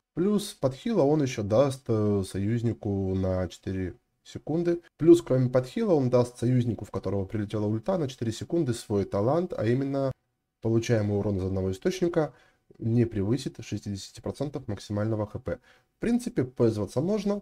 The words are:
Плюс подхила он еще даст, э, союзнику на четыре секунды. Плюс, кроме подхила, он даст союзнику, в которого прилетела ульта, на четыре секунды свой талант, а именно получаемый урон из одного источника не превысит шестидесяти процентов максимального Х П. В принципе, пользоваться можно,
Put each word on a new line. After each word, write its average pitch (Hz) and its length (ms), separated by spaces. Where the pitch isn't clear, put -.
Плюс 202 440
подхила 156 440
он 147 180
еще 127 220
даст, 131 440
э, 104 400
союзнику 101 840
на 92 340
четыре 95 460
секунды. 170 580
Плюс, 170 240
кроме 127 280
подхила, 170 440
он 135 160
даст 123 280
союзнику, 117 460
в - 80
которого 98 320
прилетела 104 420
ульта, 113 320
на 143 120
четыре 113 240
секунды 156 400
свой 101 320
талант, 143 500
а 110 100
именно 135 460
получаемый 113 560
урон 101 200
из 90 80
одного 95 260
источника 165 640
не 113 280
превысит 107 560
шестидесяти - 580
процентов 135 480
максимального 107 600
Х 123 120
П. - 200
В - 40
принципе, 233 420
пользоваться 107 560
можно, 202 420